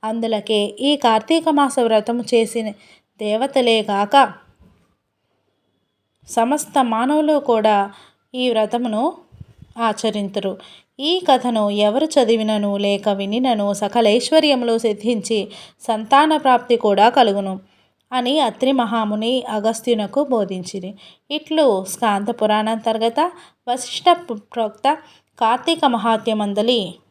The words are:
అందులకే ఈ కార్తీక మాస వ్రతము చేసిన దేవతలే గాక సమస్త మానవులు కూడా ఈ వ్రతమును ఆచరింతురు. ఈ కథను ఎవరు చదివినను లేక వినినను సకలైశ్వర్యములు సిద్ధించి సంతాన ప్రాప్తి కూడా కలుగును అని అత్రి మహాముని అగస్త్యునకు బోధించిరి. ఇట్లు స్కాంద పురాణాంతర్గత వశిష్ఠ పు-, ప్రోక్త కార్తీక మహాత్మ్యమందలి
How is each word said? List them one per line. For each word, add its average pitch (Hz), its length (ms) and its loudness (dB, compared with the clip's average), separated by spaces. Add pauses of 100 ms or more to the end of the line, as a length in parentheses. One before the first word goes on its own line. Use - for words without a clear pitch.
అందులకే 220 560 -2 (200)
ఈ 285 160 2
కార్తీక 285 520 2
మాస 285 300 2
వ్రతము 226 460 0 (100)
చేసిన 226 360 0 (500)
దేవతలే 226 640 0
గాక 208 500 2 (2000)
సమస్త 269 560 0
మానవులు 285 540 0
కూడా 214 540 2 (420)
ఈ 254 160 -2
వ్రతమును 226 600 -2 (680)
ఆచరింతురు. 208 800 -4 (420)
ఈ 302 120 -2 (180)
కథను 233 400 2
ఎవరు 208 360 0
చదివినను 214 680 0
లేక 202 320 -2
వినినను 202 640 -2
సకలైశ్వర్యములు 240 1040 2
సిద్ధించి 214 720 -2 (320)
సంతాన 269 560 2
ప్రాప్తి 247 400 2
కూడా 208 320 4
కలుగును 196 520 2 (520)
అని 254 280 0
అత్రి 262 320 0
మహాముని 233 760 -2
అగస్త్యునకు 220 760 -2
బోధించిరి. 196 720 -4 (360)
ఇట్లు 294 540 0
స్కాంద 202 460 -2
పురాణాంతర్గత 220 880 -2 (480)
వశిష్ఠ - 440 -6
పు-, 339 220 -2
ప్రోక్త 220 640 -4 (440)
కార్తీక 247 440 0
మహాత్మ్యమందలి 214 1120 0 (160)